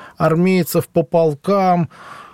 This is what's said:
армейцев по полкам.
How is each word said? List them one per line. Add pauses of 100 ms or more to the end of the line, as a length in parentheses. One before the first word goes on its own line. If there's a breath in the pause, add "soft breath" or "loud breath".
(160 loud breath)
армейцев
по
полкам. (460 loud breath)